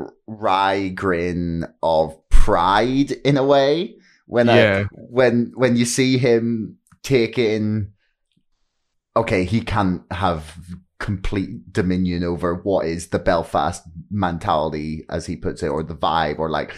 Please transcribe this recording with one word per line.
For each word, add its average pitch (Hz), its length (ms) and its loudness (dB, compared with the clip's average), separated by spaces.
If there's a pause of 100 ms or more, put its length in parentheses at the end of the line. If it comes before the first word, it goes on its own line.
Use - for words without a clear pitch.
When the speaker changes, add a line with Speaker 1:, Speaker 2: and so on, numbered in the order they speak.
(260)
Speaker 1:
wry 98 640 0
grin 87 800 -2 (160)
of 80 340 0 (140)
pride 113 800 6
in 143 240 0
a 139 80 2
way 143 520 2 (300)
when 120 200 2
Speaker 2:
Yeah. 107 380 4
Speaker 1:
I, 101 80 -6
when, 120 640 0
when 120 220 2
you 117 80 2
see 131 320 0
him 117 600 0 (240)
taking, 107 920 0 (1200)
okay, 101 280 0
he 110 160 -2
can't 95 420 -2 (100)
have 85 440 -4 (420)
complete - 760 -6
dominion 90 520 -2
over 87 300 -2
what 95 320 -2
is 82 220 -6
the 98 100 -2
Belfast 85 640 -2 (280)
mentality, 80 1000 -4
as 87 160 -6
he 85 100 -8
puts - 260 -8
it, 82 60 -2
or 73 140 -4
the 82 120 -10
vibe, 78 440 -2
or, 80 100 -4
like, 76 300 -6